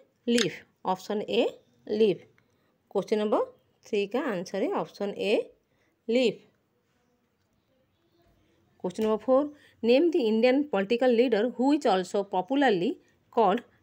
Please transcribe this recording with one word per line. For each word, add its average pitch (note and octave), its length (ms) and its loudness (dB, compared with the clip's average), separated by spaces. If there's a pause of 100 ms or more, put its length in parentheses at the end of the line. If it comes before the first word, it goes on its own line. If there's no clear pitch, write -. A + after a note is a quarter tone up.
(280)
लीफ, A#3 240 2 (320)
ऑप्शन G3+ 380 -6
ए, B3 400 -2 (260)
लीफ। G#3+ 400 0 (600)
क्वेश्चन G#3 280 -4
नंबर G#3+ 200 -2 (460)
थ्री G3+ 220 -4
का A#3+ 140 -6
आंसर G3+ 420 -6
है F4+ 100 -4
ऑप्शन G3+ 380 -8
ए, G#3 440 -6 (540)
लीफ। A#3 400 -2 (2250)
क्वेश्चन F#3 240 -6
नंबर G#3+ 120 0
फ़ोर, C4+ 380 0 (300)
"Name C#4+ 280 4
the F4 80 0 (100)
Indian B3 320 2 (120)
political A#3 340 0
leader A#3 420 2
who C4+ 280 0
is C#4+ 80 -4
also G3 380 0 (100)
popularly A3+ 580 0 (460)
called G#3+ 240 2 (200)